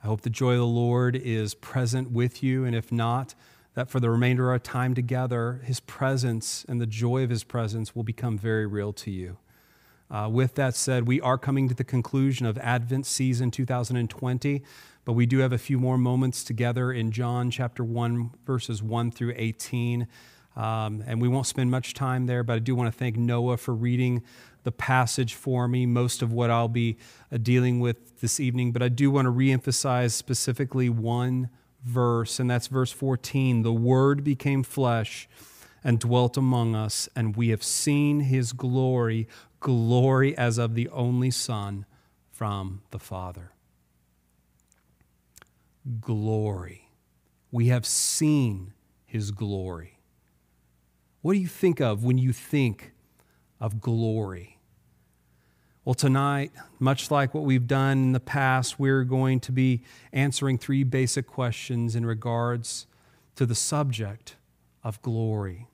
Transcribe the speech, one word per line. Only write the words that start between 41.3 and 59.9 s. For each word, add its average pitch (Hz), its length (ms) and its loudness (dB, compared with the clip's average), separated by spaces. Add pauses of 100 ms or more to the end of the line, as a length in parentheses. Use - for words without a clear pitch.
Son 101 520 -6 (460)
from 98 520 -6 (100)
the 107 80 -8
Father." 90 500 -12 (2500)
Glory. 107 880 -4 (600)
We 120 160 2
have 123 180 4
seen 120 880 0 (320)
His 104 280 -4
glory. 95 580 -6 (1300)
What 165 120 0
do 202 60 4
you 180 100 -2
think 180 320 0
of 110 240 0
when 127 140 4
you 127 160 2
think - 580 -2 (640)
of 110 220 -4
glory? 110 800 -2 (1200)
Well, 127 120 0
tonight, 139 580 2 (260)
much 135 320 0
like 139 220 2
what 151 120 -4
we've 131 220 2
done 135 300 2
in 131 160 4
the 127 80 2
past, 131 580 0
we're 135 260 2
going 131 360 2
to - 100 -10
be 127 300 2 (320)